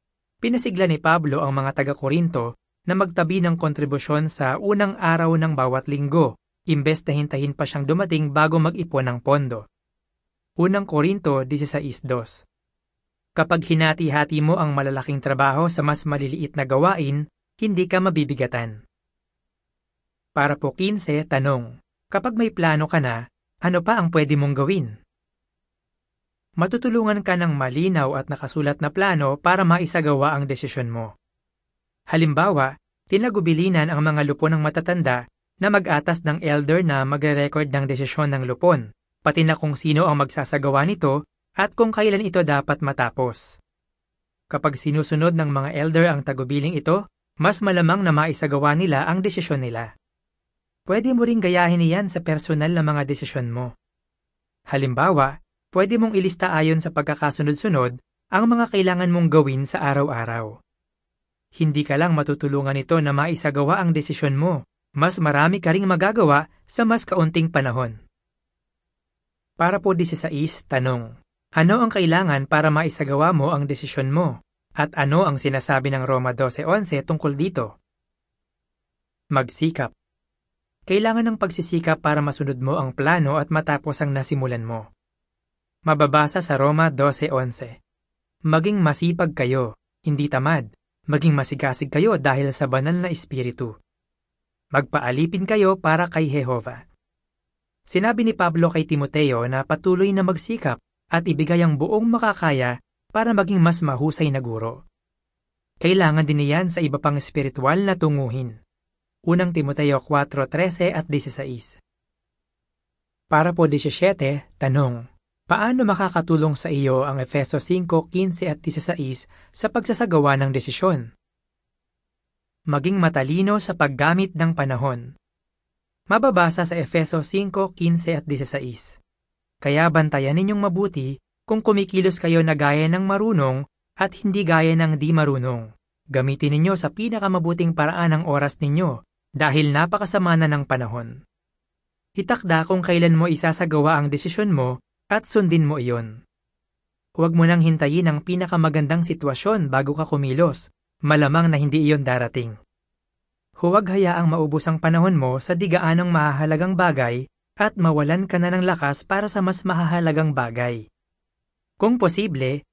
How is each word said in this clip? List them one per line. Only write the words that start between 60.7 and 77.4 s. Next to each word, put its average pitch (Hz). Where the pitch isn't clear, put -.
Hindi 151
ka 143
lang 165
matutulungan 143
nito 139
na 147
maisagawa 151
ang 170
desisyon 147
mo, 151
mas 170
marami 151
ka 170
ring 190
magagawa 175
sa 233
mas 226
kaunting 165
panahon. 123
Para 180
po 196
dieciséis, 165
tanong, 127
ano 165
ang 226
kailangan 165
para 156
maisagawa 151
mo 147
ang 143
desisyon 139
mo? 165
At 151
ano 151
ang 139
sinasabi 135
ng 131
Roma 127
dose 127
onse 170
tungkol 151
dito? 139